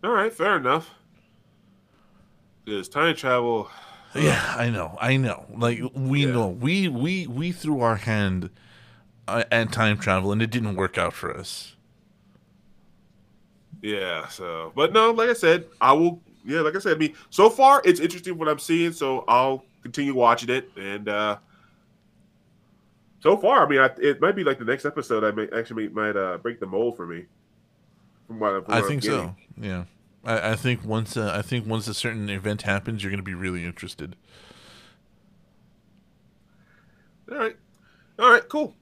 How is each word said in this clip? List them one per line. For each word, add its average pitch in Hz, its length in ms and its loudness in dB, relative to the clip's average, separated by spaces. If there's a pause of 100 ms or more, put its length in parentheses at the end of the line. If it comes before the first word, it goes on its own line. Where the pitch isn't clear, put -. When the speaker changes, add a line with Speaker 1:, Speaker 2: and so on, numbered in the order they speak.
Speaker 1:
All 196 80 -2
right, 220 220 2
fair 190 240 2
enough. 143 340 0 (1800)
'Cause 101 220 -6
time 156 280 0
travel, 120 520 0 (460)
Speaker 2:
Yeah, 147 420 0
I 120 140 0
know, 90 300 -6
I 127 160 0
know. 123 380 -2
Like, 117 260 -2 (140)
we 135 320 0
Speaker 1:
Yeah. 131 60 0
Speaker 2:
know, 117 160 0
we, 156 400 -2
we, 160 380 -2
we 147 260 -6
threw 151 300 -4
our 113 140 2
hand, 98 540 -2 (760)
uh, 113 240 -2
at 113 200 2
time 107 260 2
travel, 95 340 0
and 107 100 0
it 113 80 -2
didn't 110 260 -4
work 92 220 -2
out 85 140 -2
for - 240 -10
us. - 400 -14 (2000)
Speaker 1:
Yeah, 92 460 -4
so, 82 460 -10
but 165 180 2
no, 220 200 4
like 226 160 0
I 240 60 0
said, 170 320 2 (140)
I 127 120 6
will. 170 280 2 (240)
Yeah, 151 160 -4
like 151 140 -2
I 190 40 -4
said, 175 180 0
I - 20 -10
mean, 151 160 -2 (160)
so 214 200 8
far 269 340 6
it's 180 160 6
interesting 175 380 -6
what 156 100 -2
I'm 147 100 0
seeing, 170 340 0
so 135 360 -2
I'll 131 360 4 (180)
continue 139 320 -4
watching 120 340 4
it, 127 280 -2
and, 101 320 -8
uh, 104 280 -2 (1800)
so 180 160 6
far, 220 300 6
I - 20 -2
mean, 139 120 4
I, 131 100 6 (100)
it 143 220 2
might 190 140 4
be, 196 80 -4
like, 139 140 0
the 120 60 -10
next 127 220 -2
episode 123 380 -2
I 107 80 2
may, 107 240 -4
actually 113 320 -6
might, 107 280 -4
uh, 92 220 -4
break 117 220 -8
the 95 60 -8
mold 107 300 -2
for 90 100 -12
me. 85 200 -12 (1000)
From 113 140 -12
what, 98 240 -2
from - 80 -4
Speaker 2:
I 113 40 2
Speaker 1:
what 113 80 2
I'm - 40 -2
Speaker 2:
think 143 140 -4
Speaker 1:
getting. 135 160 -2
Speaker 2:
so. 90 180 -8 (240)
Yeah, 92 240 -8 (400)
I, 110 280 -2
I 110 40 -2
think 123 280 -2
once, 110 320 -4
uh, 107 200 -2
I 101 60 -4
think 117 240 -6
once 110 200 -4
a 110 80 -8
certain 110 360 -6
event 104 320 -6
happens, 104 400 -4
you're 98 80 -6
gonna 98 120 -6
be 95 120 -8
really 90 300 -6
interested. 85 520 -12 (3250)
Speaker 1:
All 285 80 -8
right, 285 180 -4 (600)
all 240 120 8
right, - 180 6
cool. 302 340 -4